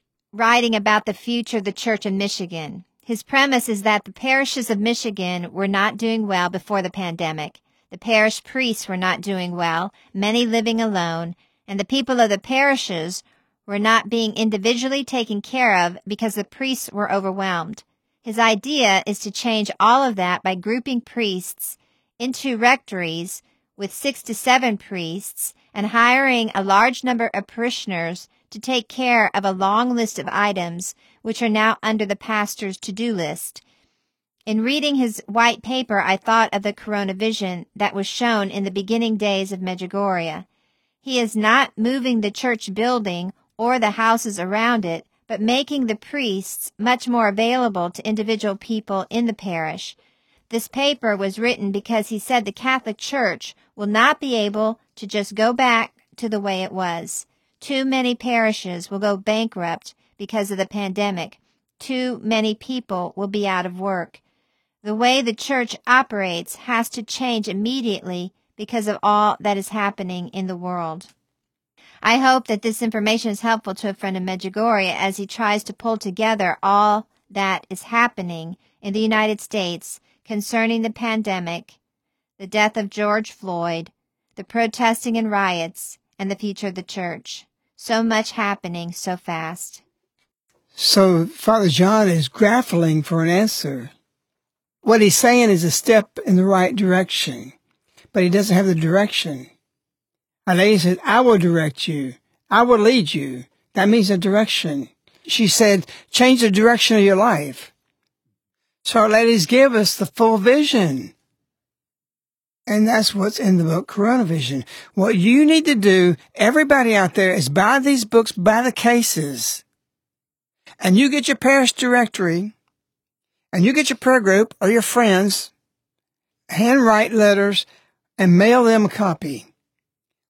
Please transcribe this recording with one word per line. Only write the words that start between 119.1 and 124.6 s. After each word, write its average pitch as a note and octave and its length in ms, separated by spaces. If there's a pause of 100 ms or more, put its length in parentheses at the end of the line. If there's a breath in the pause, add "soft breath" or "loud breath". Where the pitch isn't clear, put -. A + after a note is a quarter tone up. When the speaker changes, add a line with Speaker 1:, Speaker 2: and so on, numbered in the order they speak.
Speaker 2:
And F#3 180
you C4+ 140
get C#4+ 180
your C4+ 80
parish C4+ 360
directory, G#3+ 800 (960)
and F3 120
you B3+ 80
get C#4+ 180
your B3 60
prayer B3+ 240
group G3 400